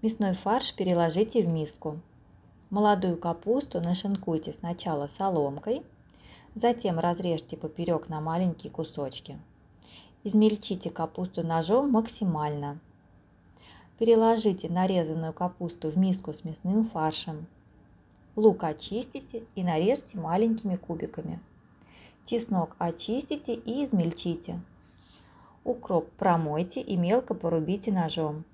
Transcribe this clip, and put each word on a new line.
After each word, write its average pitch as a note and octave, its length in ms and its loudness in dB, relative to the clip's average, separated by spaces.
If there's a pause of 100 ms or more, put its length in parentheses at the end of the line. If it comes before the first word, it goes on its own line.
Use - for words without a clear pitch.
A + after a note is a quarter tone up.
Мясной G#3+ 340 0
фарш A3+ 400 0
переложите F#3 640 2
в F3 60 4
миску. D#3+ 520 -4 (680)
Молодую G3 480 2
капусту F3+ 640 -2
нашинкуйте F3 720 -2
сначала E3+ 540 -4
соломкой, F3 760 -2 (760)
затем A3+ 440 0
разрежьте E3+ 580 -2
поперек E3+ 520 -4
на D#3 100 -6
маленькие E3 500 -2
кусочки. - 680 -8 (840)
Измельчите G#3 640 2
капусту F3 540 -6
ножом E3+ 480 2
максимально. D3+ 880 0 (1200)
Переложите A3 680 4
нарезанную E3 640 0
капусту F3+ 560 -4
в D#3 80 0
миску F#3 360 2
с - 100 -14
мясным F#3+ 460 0
фаршем. D#3 560 -2 (920)
Лук G#3+ 280 6
очистите A3+ 800 -6 (120)
и F#3+ 80 -4
нарежьте F3+ 540 2
маленькими F#3+ 580 0
кубиками. E3+ 640 -8 (840)
Чеснок A3 540 -2
очистите A#3 760 -4
и A#3 320 -4
измельчите. F3 720 -2 (1040)
Укроп F#3+ 540 -2
промойте E3+ 640 2
и F#3+ 160 -2
мелко G3 360 2
порубите E3+ 580 -2
ножом. D#3+ 520 -2 (100)